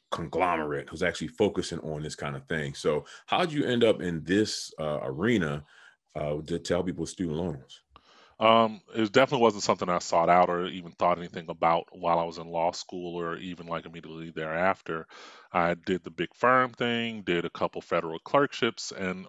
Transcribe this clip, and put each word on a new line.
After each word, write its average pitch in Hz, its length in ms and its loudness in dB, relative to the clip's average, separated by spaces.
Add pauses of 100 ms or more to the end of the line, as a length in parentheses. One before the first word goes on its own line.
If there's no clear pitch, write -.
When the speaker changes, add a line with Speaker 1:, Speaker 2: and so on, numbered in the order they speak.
(100)
Speaker 1:
conglomerate, 80 800 -2
who's 82 140 -4
actually 82 240 -2
focusing 87 500 -2
on 76 240 -8
this 76 140 -10
kind 73 180 -8
of 69 140 -12
thing. 76 260 -4
So 76 300 -2 (220)
how'd 175 260 0
you 147 120 0
end 120 200 2
up 107 180 4
in 82 220 -4
this, 98 560 0
uh, 76 240 -2
arena, 76 600 0 (520)
uh, 76 280 -4
to, 85 140 -4
to - 160 -2
help 87 120 0
people 85 160 -4
with 76 80 -6
student 78 280 -4
loans? 80 420 -8 (600)
Speaker 2:
Um, 110 400 6 (140)
it 110 180 2
definitely 127 320 6
wasn't 104 180 4
something 98 260 2
I 87 120 2
sought 85 280 2
out 87 220 8
or 87 160 -2
even 87 240 -10
thought 87 280 0
anything 87 300 -12
about 85 440 0
while 87 260 0
I 85 60 0
was 85 140 -8
in 82 100 -12
law 85 240 0
school 87 460 -8
or 82 180 -4
even, 85 320 -12
like, 82 180 -6
immediately 82 440 -14
thereafter. 80 760 -2 (460)
I 85 220 2
did 87 280 -2
the - 80 -14
big 85 240 -6
firm 127 380 4
thing, 117 500 -4
did 87 220 0
a 82 60 -6
couple - 300 -4
federal 82 380 -2
clerkships, - 720 0
and 92 380 -6